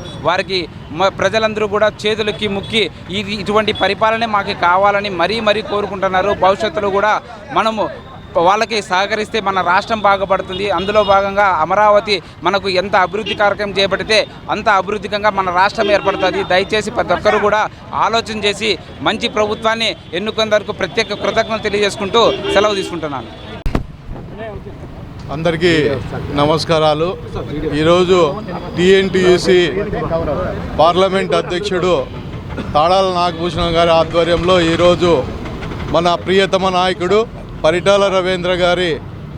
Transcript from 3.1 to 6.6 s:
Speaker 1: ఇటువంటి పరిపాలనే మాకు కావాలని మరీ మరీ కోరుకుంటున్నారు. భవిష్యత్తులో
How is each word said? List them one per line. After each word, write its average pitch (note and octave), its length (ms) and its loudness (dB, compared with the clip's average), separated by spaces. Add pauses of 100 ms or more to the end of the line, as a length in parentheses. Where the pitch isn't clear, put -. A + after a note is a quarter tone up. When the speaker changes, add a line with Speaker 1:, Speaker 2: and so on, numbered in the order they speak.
Speaker 1:
ఇటువంటి G#3 400 0
పరిపాలనే G#3+ 520 0
మాకు G3+ 360 -2
కావాలని G3+ 480 2
మరీ F3+ 300 0
మరీ G#3+ 220 2
కోరుకుంటున్నారు. F#3+ 800 -2
భవిష్యత్తులో G3+ 480 0